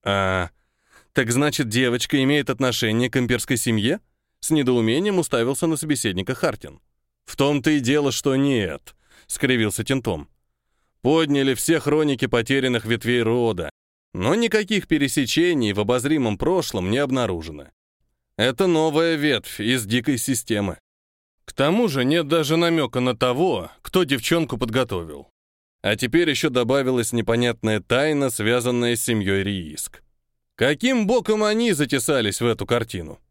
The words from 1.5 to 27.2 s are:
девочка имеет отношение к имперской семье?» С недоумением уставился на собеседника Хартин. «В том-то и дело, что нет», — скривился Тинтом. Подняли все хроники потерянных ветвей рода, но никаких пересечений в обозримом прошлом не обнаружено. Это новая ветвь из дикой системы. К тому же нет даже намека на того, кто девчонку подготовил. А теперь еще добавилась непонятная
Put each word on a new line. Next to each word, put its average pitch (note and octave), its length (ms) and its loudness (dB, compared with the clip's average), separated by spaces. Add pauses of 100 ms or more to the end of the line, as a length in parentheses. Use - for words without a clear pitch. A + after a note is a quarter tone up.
девочка B2 540 0
имеет C#3 300 0
отношение A#2+ 580 0
к B2+ 80 -2
имперской B2 400 -2
семье?» A#2 420 0 (400)
С - 120 -4
недоумением C3+ 640 2
уставился C3+ 480 0
на D#3+ 100 0
собеседника B2 600 -2
Хартин. - 440 -6 (460)
«В - 100 -18
том-то C#3+ 360 2
и D3+ 80 2
дело, C#3 320 2
что C3+ 240 0
нет», — A#2+ 580 -2 (320)
скривился A#2 580 0
Тинтом. A2 460 -4 (720)
Подняли C#3+ 540 2
все E3 240 0
хроники C#3+ 480 0
потерянных B2 580 0
ветвей A#2 380 0
рода, A2 480 0 (420)
но G#2 220 2
никаких G#3+ 520 0
пересечений C#3+ 840 2
в G2 60 -2
обозримом B2 580 0
прошлом C#3+ 540 -2
не A#2 60 2
обнаружено. F#2 680 -4 (680)
Это B2+ 300 2
новая D#3+ 480 2
ветвь C#3+ 440 -2
из A#2 260 0
дикой A#2+ 320 0
системы. G#2 600 -2 (680)
К - 80 -20
тому F#3 340 2
же C3+ 180 0
нет D3+ 220 0
даже D#3+ 300 2
намека E3 420 0
на B2+ 180 0
того, B2+ 540 0 (100)
кто - 220 2
девчонку C#3+ 540 0
подготовил. G2+ 720 -4 (520)
А G#2 140 0
теперь D#3+ 340 2
еще C#3+ 220 0
добавилась B2+ 640 0
непонятная A2+ 680 0